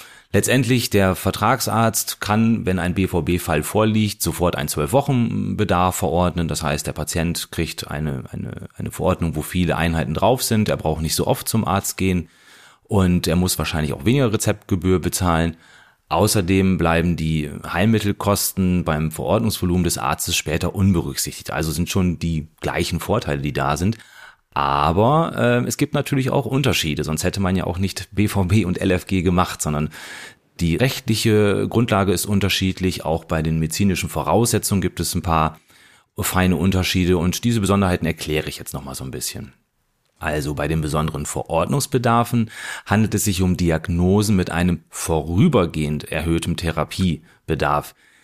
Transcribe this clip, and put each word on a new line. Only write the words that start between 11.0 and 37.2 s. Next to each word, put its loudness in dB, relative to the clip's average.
nicht -2
so 0
oft -2
zum 0
Arzt -2
gehen 0
und 2
er 2
muss 2
wahrscheinlich -2
auch -6
weniger 4
Rezeptgebühr 0
bezahlen. 0
Außerdem 2
bleiben 2
die -2
Heilmittelkosten 2
beim 0
Verordnungsvolumen 0
des 0
Arztes -2
später -2
unberücksichtigt. 0
Also -2
sind -4
schon 0
die -2
gleichen -2
Vorteile, -2
die -4
da 0
sind. 0
Aber, 2
äh, 2
es -6
gibt -2
natürlich -2
auch 0
Unterschiede, 0
sonst -4
hätte -2
man 0
ja 0
auch -4
nicht -4
B 2
V 0
B 4
und -2
L 2
F 0
G 0
gemacht, 0
sondern -2
die 2
rechtliche 2
Grundlage 2
ist 0
unterschiedlich. 0
Auch -2
bei -2
den 0
medizinischen 0
Voraussetzungen 0
gibt -4
es -2
ein -2
paar 0
feine 2
Unterschiede 2
und -2